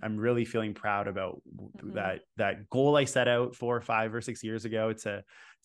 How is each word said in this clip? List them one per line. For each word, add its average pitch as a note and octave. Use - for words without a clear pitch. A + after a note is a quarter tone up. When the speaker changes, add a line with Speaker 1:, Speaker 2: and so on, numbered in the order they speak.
Speaker 1:
I'm G#2+
really A#2
feeling A2
proud G2+
about F#2+
w- -
Speaker 2:
Mm-hmm. -
Speaker 1:
that, F#2+
that G2+
goal C#3
I C#3+
set B2
out B2
four A#2+
or A#2
five A2
or A#2
six A2+
years A2
ago A2
to, G#2